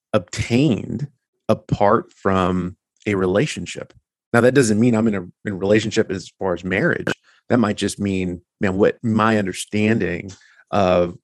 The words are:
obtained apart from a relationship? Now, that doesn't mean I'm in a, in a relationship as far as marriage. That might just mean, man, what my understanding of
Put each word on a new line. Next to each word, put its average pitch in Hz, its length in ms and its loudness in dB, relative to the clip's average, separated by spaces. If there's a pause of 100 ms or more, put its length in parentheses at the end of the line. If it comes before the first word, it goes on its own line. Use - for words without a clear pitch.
(120)
obtained 117 960 -2 (400)
apart - 640 0
from 92 640 -2 (280)
a 104 120 0
relationship? 95 760 -4 (400)
Now, 117 100 4
that 123 120 6
doesn't 110 240 4
mean 117 160 4
I'm 110 140 2
in 104 80 -2
a, 95 60 -6 (220)
in 107 80 -6
a 95 40 -8
relationship 104 560 2
as 92 260 -8
far 95 160 -2
as 85 80 -10
marriage. 95 460 -2 (400)
That 120 120 2
might 104 160 0
just 101 240 -4
mean, 92 400 -4 (200)
man, 98 160 -2
what 107 280 2
my 110 340 2
understanding 98 920 -2 (400)
of 90 520 2